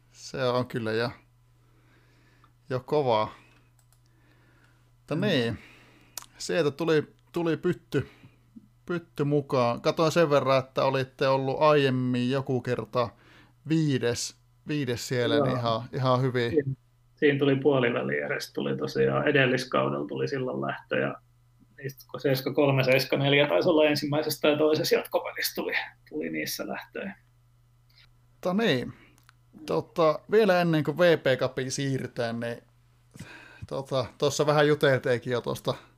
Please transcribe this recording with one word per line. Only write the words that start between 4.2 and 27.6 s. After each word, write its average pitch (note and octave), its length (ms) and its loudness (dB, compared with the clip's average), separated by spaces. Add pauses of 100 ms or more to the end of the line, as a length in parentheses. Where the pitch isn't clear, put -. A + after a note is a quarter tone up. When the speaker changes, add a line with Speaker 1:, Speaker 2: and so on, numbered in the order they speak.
Speaker 1:
Mutta - 180 -8
Speaker 2:
Mm. E3+ 60 -2
Speaker 1:
niin, C3+ 380 0 (760)
sieltä E3 340 -2
tuli, D#3 360 0 (240)
tuli E3 260 -2
pytty, - 500 -2 (760)
pytty E3+ 380 -6
mukaan. C#3 580 0
Katoin D#3 300 2
sen E3 180 4
verran, C3+ 300 4
että C3 240 -2
olitte C3+ 440 0
ollut C3+ 340 0
aiemmin B2+ 720 2
joku C3+ 300 -2
kerta A#2+ 480 -2 (600)
viides, C3+ 680 0 (300)
viides C#3 400 -4
siellä, A#2+ 280 0
Speaker 2:
Joo. C#3+ 100 4
Speaker 1:
niin B2+ 120 -2
ihan, A#2 240 0 (120)
ihan B2+ 280 2
hyvin. A#2+ 300 0
Speaker 2:
Siinä, C#3 200 0 (440)
siinä C#3+ 240 2
tuli C#3 160 2
puoliväli C3 600 0
edes, D3 360 -6
tuli C2+ 240 -4
tosiaan C#3 500 0
edelliskaudella C#3 800 0
tuli C3+ 200 -4
silloin C3 340 -6
lähtö, C3+ 380 -6
ja C#3 160 -2 (640)
niistä, - 340 -14
kun - 80 -10
seiska C3+ 340 0
kolme, C#3 300 2
seiska C3+ 340 2
neljä C#3+ 300 4
taisi E3+ 220 2
olla D#3 160 4
ensimmäisessä D3 560 -2
tai D3+ 160 2
toisessa D#3 380 2
jatkopelissä - 600 -4
tuli, - 180 -6 (360)
tuli D#3 200 -8
niissä D#3 380 -6
lähtöjä. - 480 -10 (1160)